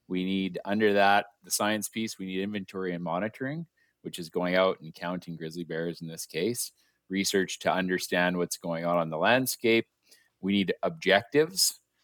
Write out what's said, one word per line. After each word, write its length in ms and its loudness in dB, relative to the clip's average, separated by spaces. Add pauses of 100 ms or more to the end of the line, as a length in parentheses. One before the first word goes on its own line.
We 160 -2
need, 400 -2
under 300 2
that, 320 6 (180)
the 80 -12
science 380 -2
piece, 280 -6
we 80 -10
need 160 -4
inventory 520 -6
and 100 -6
monitoring, 640 -4 (340)
which 180 -12
is 100 -10
going 260 0
out 260 4
and 120 -14
counting 420 -8
grizzly 280 -8
bears 380 -6
in 60 -10
this 180 -10
case, 460 -4 (380)
research 500 0
to 120 0
understand 640 0
what's 200 -2
going 280 -6
on 120 2
on 120 0
the 80 -4
landscape. 680 2 (560)
We 120 0
need 200 2 (100)
objectives 960 2 (240)